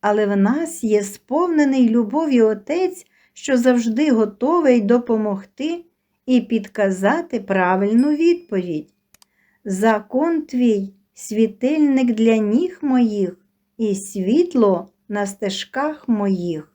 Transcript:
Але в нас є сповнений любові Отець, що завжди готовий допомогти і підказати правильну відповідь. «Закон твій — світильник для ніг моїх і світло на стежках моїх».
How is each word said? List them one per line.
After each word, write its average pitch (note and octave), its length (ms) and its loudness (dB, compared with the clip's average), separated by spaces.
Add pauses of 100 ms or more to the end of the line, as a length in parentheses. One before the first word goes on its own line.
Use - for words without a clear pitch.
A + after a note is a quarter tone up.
Але G#3 260 0
в G3+ 100 0
нас B3+ 480 0
є G#3+ 180 2
сповнений C#4 840 0
любові A#3+ 540 2
Отець, D4+ 640 -2 (260)
що - 240 -2
завжди A#3+ 540 2
готовий B3 720 2
допомогти A#3 1040 -2 (420)
і B3+ 140 2
підказати G#3+ 1000 -2
правильну G3 720 0
відповідь. A3 840 -2 (680)
«Закон A3+ 800 0
твій — A3+ 520 0 (200)
світильник C4 1000 0
для A3+ 240 2
ніг A3+ 460 0
моїх A3 540 0 (420)
і G#3+ 160 -2
світло G3+ 920 0 (200)
на G#3 180 -4
стежках C4 840 -8
моїх». F3+ 680 -2